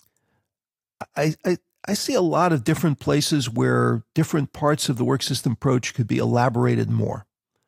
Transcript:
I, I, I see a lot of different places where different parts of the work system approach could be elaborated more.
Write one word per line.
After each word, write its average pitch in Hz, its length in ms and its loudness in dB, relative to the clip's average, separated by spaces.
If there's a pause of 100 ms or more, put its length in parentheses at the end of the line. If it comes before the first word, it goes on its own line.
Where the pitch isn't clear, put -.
(1160)
I, 156 200 0 (100)
I, 185 140 0 (280)
I 202 80 -4
see 277 200 -4
a 233 60 2
lot 165 320 2
of 135 120 0
different 160 340 0
places 147 500 0
where 120 540 2 (120)
different 156 380 0
parts 151 360 0
of 139 80 -2
the 123 80 -2
work 131 180 0
system 127 300 -2
approach 127 420 -2
could 110 140 -2
be 123 100 0
elaborated 120 720 0
more. 110 360 -2 (420)